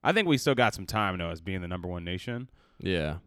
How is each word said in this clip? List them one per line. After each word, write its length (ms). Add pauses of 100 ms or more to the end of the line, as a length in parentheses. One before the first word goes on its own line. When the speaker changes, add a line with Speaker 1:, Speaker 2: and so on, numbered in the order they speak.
Speaker 1:
I 80
think 160
we 100
still 160
got 200
some 120
time, 320
though, 120
as 100
being 200
the 80
number 200
one 160
nation. 460 (300)
Speaker 2:
Yeah. 460